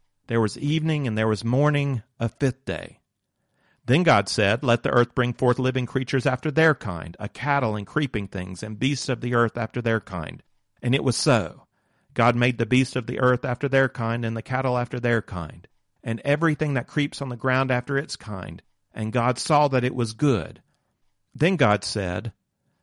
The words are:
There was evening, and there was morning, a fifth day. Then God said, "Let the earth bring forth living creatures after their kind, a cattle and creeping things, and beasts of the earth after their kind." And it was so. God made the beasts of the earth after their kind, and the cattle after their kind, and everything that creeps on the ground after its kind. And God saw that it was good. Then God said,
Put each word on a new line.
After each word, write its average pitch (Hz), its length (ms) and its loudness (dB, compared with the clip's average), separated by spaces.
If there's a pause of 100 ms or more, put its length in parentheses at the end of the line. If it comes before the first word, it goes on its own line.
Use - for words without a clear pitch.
(280)
There 117 140 2
was 107 160 0
evening, 151 500 0
and 110 100 -2
there 110 100 2
was 107 160 0
morning, 143 600 2 (160)
a 117 100 0
fifth - 360 -2
day. - 340 -8 (880)
Then 156 160 4
God 117 260 4
said, 107 340 2
"Let 120 200 4
the - 80 -2
earth 120 240 2
bring 123 180 0
forth 123 240 2
living 127 300 0
creatures 131 400 -2
after 131 240 -2
their 156 240 4
kind, 87 440 -8
a 107 80 -6
cattle 135 480 -2
and 101 120 -6
creeping 117 400 -2
things, 92 340 -8
and 107 160 -10
beasts 131 320 -2
of 117 120 -4
the 123 120 -4
earth 117 240 2
after 117 240 -4
their 113 180 2
kind." 85 440 -10 (400)
And 120 100 2
it 143 100 0
was 127 140 0
so. 110 480 0 (480)
God 120 220 4
made 120 220 2
the 117 80 0
beasts 127 320 2
of 113 100 -6
the - 120 -6
earth 127 260 2
after 127 220 -4
their 135 220 2
kind, 117 360 -4
and 113 100 -4
the 113 60 -8
cattle 127 360 -2
after 123 220 -4
their 117 220 0
kind, 87 460 -10 (360)
and 113 220 -4
everything 151 480 0
that 131 140 -4
creeps 143 340 -2
on 135 80 -6
the 123 80 -8
ground 131 340 0
after 127 260 -2
its 147 200 -6
kind. 98 440 -10 (320)
And 110 200 -6
God 123 260 0
saw 147 300 2
that 127 160 2
it 127 100 -2
was 117 180 -2
good. 110 480 -2 (720)
Then 180 220 2
God 107 300 4
said, 98 480 -4 (500)